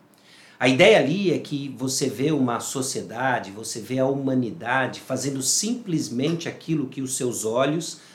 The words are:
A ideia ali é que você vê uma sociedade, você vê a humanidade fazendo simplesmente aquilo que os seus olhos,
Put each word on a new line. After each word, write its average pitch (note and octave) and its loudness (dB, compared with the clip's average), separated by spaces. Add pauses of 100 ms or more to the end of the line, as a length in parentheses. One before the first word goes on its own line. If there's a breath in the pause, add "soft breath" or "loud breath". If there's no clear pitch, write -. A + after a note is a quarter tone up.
(600 soft breath)
A C3 4
ideia F3+ 8
ali E3 2
é C3 0
que C#3 -6
você C3 -2
vê C3 -2
uma B2 2
sociedade, A#2 -4
você A2 -10
vê B2+ -4
a C3 4
humanidade B2+ 0
fazendo C3+ -4
simplesmente E3 -2
aquilo C#3+ -2
que - -10
os B2+ -4
seus A2 -2
olhos, C#3+ 0 (140 loud breath)